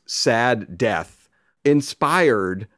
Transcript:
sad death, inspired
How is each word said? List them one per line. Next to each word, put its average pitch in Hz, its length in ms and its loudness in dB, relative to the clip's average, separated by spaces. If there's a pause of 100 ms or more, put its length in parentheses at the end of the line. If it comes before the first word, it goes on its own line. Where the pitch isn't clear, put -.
sad 117 720 -2
death, 98 500 -4 (360)
inspired 143 1120 0